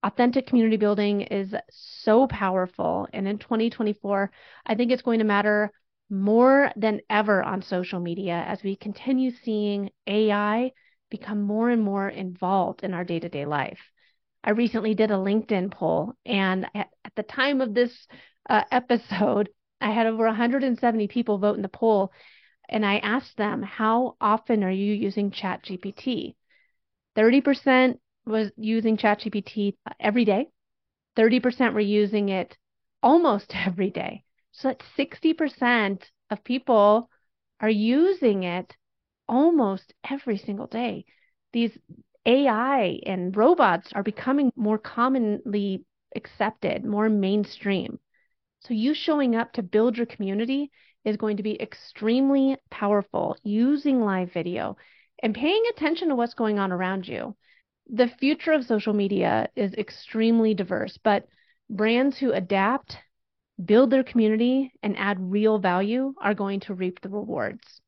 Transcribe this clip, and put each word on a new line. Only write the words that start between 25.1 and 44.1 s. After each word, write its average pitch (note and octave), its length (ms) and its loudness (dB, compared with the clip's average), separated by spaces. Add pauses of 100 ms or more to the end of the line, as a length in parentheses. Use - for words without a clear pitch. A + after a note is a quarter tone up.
Chat - 320 -8
G F#3+ 140 -12
P G3 160 -10
T?" - 440 -8 (800)
Thirty A#3 280 6
percent B3+ 580 2 (240)
was A3 320 -2
using A3 400 0
Chat G#3 240 2
G A3 100 -6
P G3+ 120 -4
T G3+ 340 -4 (220)
every A3+ 260 2
day. G#3+ 220 2 (680)
Thirty A3+ 240 4
percent B3 340 0
were G#3+ 60 0
using G#3 500 0
it F#3 260 -6 (460)
almost C4+ 500 2
<laughs> - 20 -14
every F#3 360 -2
day. - 340 -10 (280)
So - 160 -6
that's - 160 -6 (120)
sixty D#4+ 380 -2
percent A#3+ 760 -2 (200)
of G#3 140 -8
people A#3 640 4 (500)
are G#3+ 80 0
using A3+ 760 2
it F3+ 300 -6 (540)
almost C4 640 2 (160)
every B3+ 300 -4
single G3+ 280 -8
day. A3+ 380 -6 (480)
These A#3 240 -2 (500)
A C4 200 4
I A#3+ 600 0
and F#3 300 -4
robots A#3 580 4
are G3+ 80 -4
becoming C4 520 -2